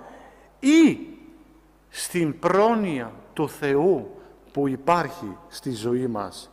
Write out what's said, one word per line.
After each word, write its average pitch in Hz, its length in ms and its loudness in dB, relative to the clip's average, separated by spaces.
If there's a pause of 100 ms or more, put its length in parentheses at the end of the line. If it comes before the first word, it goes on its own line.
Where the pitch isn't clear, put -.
(600)
ή 294 380 6 (920)
στην 160 500 -4
πρόνοια 180 760 0 (200)
του 147 160 -2
Θεού 143 640 0 (400)
που 143 160 0
υπάρχει 131 680 -2 (120)
στη - 220 -12
ζωή 120 360 -2
μας; 101 460 -8